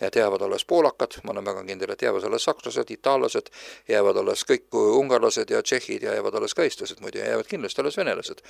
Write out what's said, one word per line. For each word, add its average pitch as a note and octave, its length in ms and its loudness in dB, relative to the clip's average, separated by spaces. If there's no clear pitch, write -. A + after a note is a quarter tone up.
et G2 160 -2
jäävad G2 260 4
alles G2+ 220 -2
poolakad, D3+ 600 2
ma - 80 -8
olen G2+ 120 -6
väga F#2+ 200 -6
kindel, F#2+ 300 -6
et - 80 -6
jäävad G2+ 220 0
alles G#2+ 240 -2
sakslased, A#2+ 420 -4
itaallased, B2+ 600 0
jäävad G2+ 280 4
alles G2 320 0
kõik - 260 2
ungarlased A2+ 760 4
ja A2 120 2
tšehhid A2 440 -2
ja G#2+ 100 -2
jäävad G#2 240 -2
alles G#2 140 -4
ka F3 100 2
eestlased - 400 -4
muidu G#2 160 -8
ja A2 120 -2
jäävad A2+ 180 -2
kindlasti C#3 320 -4
alles C3+ 140 -2
venelased. A#2+ 540 -4